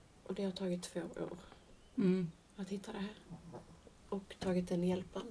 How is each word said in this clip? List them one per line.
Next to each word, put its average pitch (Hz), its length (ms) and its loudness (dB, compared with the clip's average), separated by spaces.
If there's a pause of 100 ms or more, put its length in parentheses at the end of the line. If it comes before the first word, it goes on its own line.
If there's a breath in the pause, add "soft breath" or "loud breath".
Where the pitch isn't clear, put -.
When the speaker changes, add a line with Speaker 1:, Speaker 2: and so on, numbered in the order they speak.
(240)
Speaker 1:
Och 190 120 -4
det 202 80 0
har 190 80 2
tagit 180 320 0
två - 160 -4
år - 380 -4 (600)
Speaker 2:
Mm. 185 340 6 (240)
Speaker 1:
att 196 140 -8
hitta 202 220 -6
det 208 80 -6
här. 208 160 -4 (920)
Och 196 300 -4
tagit 180 300 2
den 175 140 4
hjälpen 185 480 2